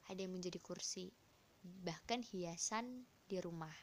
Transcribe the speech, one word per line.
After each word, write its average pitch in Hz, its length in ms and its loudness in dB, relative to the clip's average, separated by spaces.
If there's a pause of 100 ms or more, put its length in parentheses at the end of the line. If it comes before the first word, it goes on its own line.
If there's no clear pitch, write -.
(100)
ada 190 100 -2
yang 185 160 0
menjadi 180 240 0
kursi, 180 480 -2 (560)
bahkan 180 560 2
hiasan 226 880 0 (160)
di 185 160 2
rumah. 165 320 -2 (100)